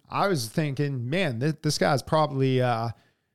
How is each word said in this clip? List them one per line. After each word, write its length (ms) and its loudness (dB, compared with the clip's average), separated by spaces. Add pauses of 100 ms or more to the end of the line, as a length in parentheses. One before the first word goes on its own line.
I 200 0
was 200 0
thinking, 600 -2
"Man, 320 -2
th-, 220 -2
this 160 -2
guy's 240 2
probably, 580 2
uh, 300 0 (440)